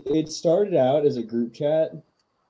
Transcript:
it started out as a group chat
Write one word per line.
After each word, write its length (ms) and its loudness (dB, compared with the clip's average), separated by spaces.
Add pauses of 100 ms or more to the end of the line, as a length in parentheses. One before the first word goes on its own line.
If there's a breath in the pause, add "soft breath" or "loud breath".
it 240 0
started 460 0
out 280 4
as 120 2
a 60 -4
group 300 -4
chat 400 -2 (580)